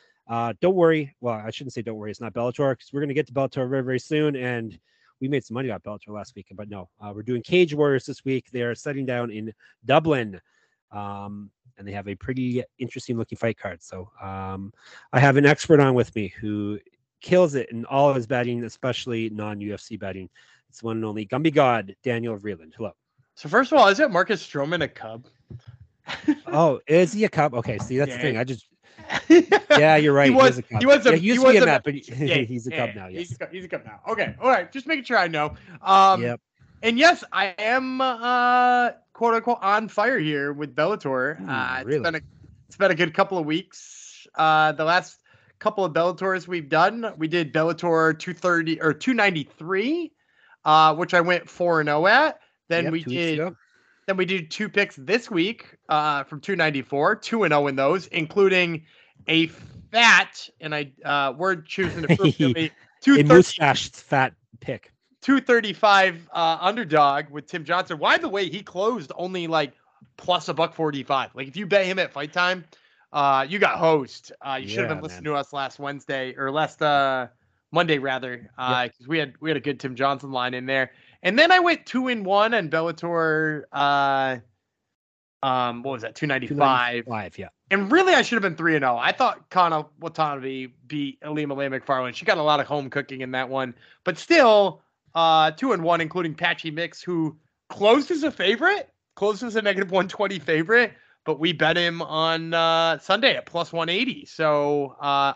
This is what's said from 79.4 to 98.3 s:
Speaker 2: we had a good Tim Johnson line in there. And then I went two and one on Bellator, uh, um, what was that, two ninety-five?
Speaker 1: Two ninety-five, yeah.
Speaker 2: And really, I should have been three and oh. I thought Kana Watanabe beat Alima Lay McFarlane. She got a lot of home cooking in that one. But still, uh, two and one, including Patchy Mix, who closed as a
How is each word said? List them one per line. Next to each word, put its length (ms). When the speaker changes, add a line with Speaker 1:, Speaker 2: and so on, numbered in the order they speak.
Speaker 2:
we 80
had 80
a 40
good 180
Tim 160
Johnson 360
line 220
in 120
there. 260
And 140
then 140
I 80
went 260
two 220
and 180
one 300
on 140
Bellator, 1000
uh, 680
um, 400
what 80
was 100
that, 140
two 100
ninety-five? 800
Speaker 1:
Two 40
ninety-five, 280
yeah. 120
Speaker 2:
And 220
really, 240
I 80
should 140
have 40
been 160
three 180
and 80
oh. 140
I 140
thought 400
Kana 340
Watanabe 680
beat 360
Alima 300
Lay 160
McFarlane. 460
She 100
got 140
a 40
lot 160
of 60
home 240
cooking 320
in 100
that 160
one. 280
But 140
still, 640
uh, 360
two 220
and 100
one, 180
including 320
Patchy 380
Mix, 320
who 340
closed 420
as 120
a 80